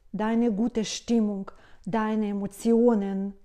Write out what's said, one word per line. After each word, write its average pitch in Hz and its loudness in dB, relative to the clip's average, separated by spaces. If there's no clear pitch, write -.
deine 226 0
gute 220 -2
Stimmung, 208 -2
deine 214 -2
Emotionen 202 2